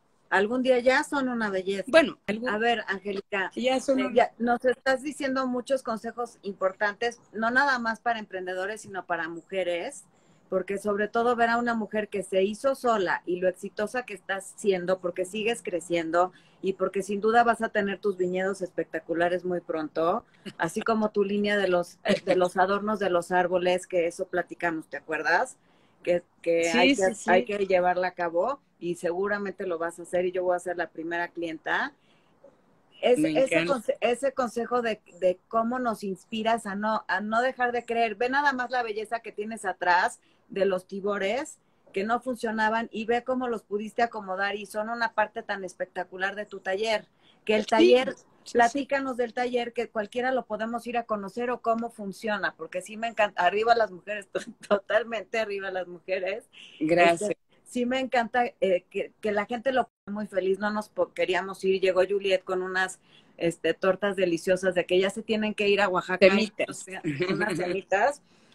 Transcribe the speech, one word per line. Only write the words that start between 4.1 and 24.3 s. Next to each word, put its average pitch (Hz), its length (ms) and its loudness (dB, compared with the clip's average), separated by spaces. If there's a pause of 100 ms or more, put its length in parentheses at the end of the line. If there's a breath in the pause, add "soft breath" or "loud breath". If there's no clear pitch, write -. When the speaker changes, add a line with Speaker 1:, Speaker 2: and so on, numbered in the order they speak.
Speaker 1:
ya 233 220 4
nos 240 280 0
estás 254 360 0
diciendo 269 460 -4
muchos 247 340 -2
consejos 233 600 -8
importantes, 202 800 -2 (120)
no 226 200 -2
nada 262 280 2
más 226 220 -4
para 233 180 -2
emprendedores, 185 600 -6
sino 196 240 -10
para 165 240 -4
mujeres, 175 760 -4 (460 soft breath)
porque 190 300 -2
sobre 202 280 0
todo 233 280 2
ver 233 140 2
a 233 80 2
una 240 180 0
mujer 214 340 -4
que 190 140 -4
se 190 180 2
hizo 214 320 0
sola 208 540 0
y 180 120 -2
lo 185 80 2
exitosa 208 560 -4
que 208 120 -12
estás - 400 -8
siendo, 185 440 0
porque 180 240 -4
sigues 208 380 -4
creciendo 170 680 0 (320 soft breath)
y 190 100 -2
porque 185 300 -2
sin 202 180 -4
duda 226 220 4
vas 226 180 2
a 226 80 -2
tener 196 300 -2
tus 196 180 -2
viñedos 185 460 -2
espectaculares 170 840 -2
muy 180 160 -2
pronto, 165 640 -2 (320 loud breath)
así 170 240 -2
como 220 300 0
tu 202 120 2
línea 208 320 0
de 196 120 2
los, 175 360 0
eh, 190 220 2
de 185 100 4
los 180 220 2
adornos 202 400 2
de 185 140 0
los 175 200 0
árboles, 180 540 2
que 170 220 0
eso 180 200 -6
platicamos, 170 600 -4